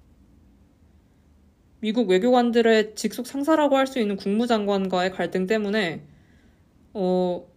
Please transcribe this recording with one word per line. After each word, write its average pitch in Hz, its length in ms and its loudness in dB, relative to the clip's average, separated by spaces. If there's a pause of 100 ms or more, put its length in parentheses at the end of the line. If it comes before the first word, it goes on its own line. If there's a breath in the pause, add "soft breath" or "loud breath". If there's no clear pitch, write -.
(1800)
미국 214 300 0
외교관들의 226 840 2
직속 240 300 -6
상사라고 285 520 2
할 269 100 2
수 269 120 -6
있는 202 160 -2
국무장관과의 196 960 -2
갈등 185 360 -4
때문에, 202 580 -2 (880 soft breath)
어, 185 640 -2